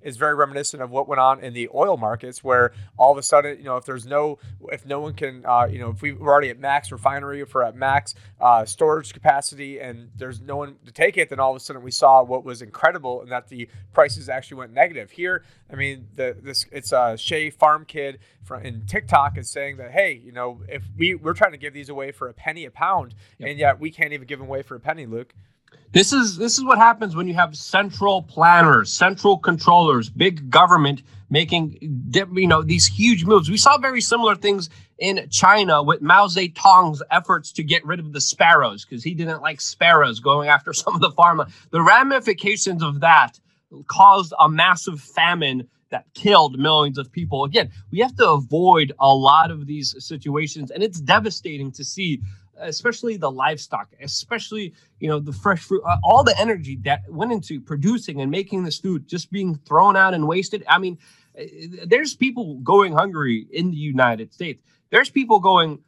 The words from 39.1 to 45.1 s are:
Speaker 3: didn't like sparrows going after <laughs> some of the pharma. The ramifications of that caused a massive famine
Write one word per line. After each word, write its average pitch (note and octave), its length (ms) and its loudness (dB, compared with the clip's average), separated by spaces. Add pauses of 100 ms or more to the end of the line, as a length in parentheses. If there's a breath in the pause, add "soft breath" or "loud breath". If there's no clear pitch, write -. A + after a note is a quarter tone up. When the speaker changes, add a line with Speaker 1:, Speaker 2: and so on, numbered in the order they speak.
Speaker 3:
didn't D#3+ 280 -8
like D#3 200 -6
sparrows D#3+ 580 2
going C#3+ 300 0
after D3 240 2
<laughs> - 80 -6
some - 140 -4
of E3+ 60 -2
the E3+ 100 0
pharma. E3 380 4 (220 soft breath)
The E3 100 0
ramifications A3 1000 2
of D3 180 -4
that D3+ 380 4 (480)
caused F#3+ 520 6
a D3+ 100 6
massive E3+ 500 0
famine D3+ 680 -4 (220)